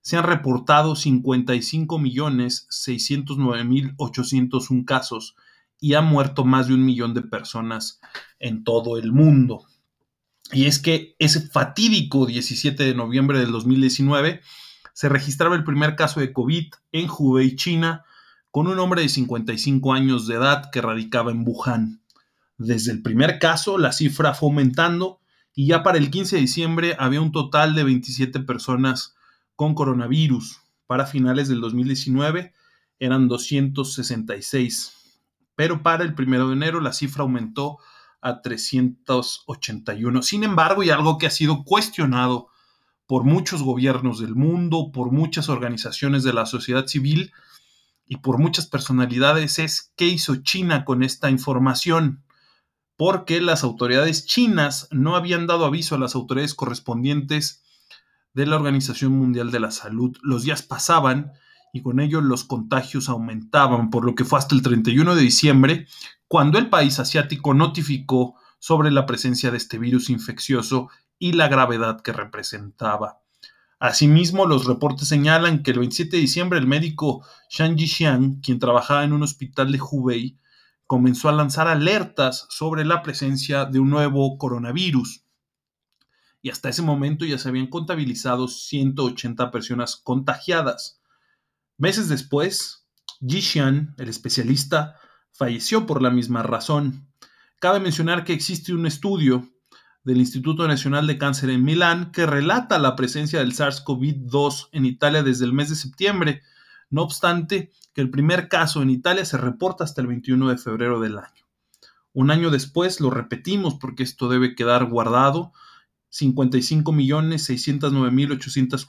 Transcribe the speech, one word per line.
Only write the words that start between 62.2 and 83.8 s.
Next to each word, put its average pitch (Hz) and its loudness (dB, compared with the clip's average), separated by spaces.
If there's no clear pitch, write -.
los 127 2
contagios 123 -4
aumentaban, 117 0
por 117 0
lo 120 0
que 127 0
fue 139 2
hasta 143 2
el 123 6
treinta 117 2
y 131 4
uno 175 4
de 160 4
diciembre 135 4
cuando 156 4
el 226 2
país 143 4
asiático 143 0
notificó 135 0
sobre 151 2
la 139 4
presencia 123 -2
de 120 -4
este 117 -8
virus 123 0
infeccioso 123 -2
y 175 -2
la 160 4
gravedad 117 2
que 113 -6
representaba. 104 -8
Asimismo, 165 4
los 135 2
reportes 135 -2
señalan 156 4
que 135 0
el 123 0
veintisiete 156 -2
de 165 4
diciembre 175 0
el 131 2
médico 156 -2
Shang 160 0
Jixiang, 139 2
quien 123 -2
trabajaba 123 2
en 147 2
un 147 2
hospital 135 -4
de 139 0
Hubei, 127 -4
comenzó 127 2
a 151 4
lanzar 151 0
alertas 156 0
sobre 156 -4
la 170 0
presencia 139 -4
de 131 0
un 135 4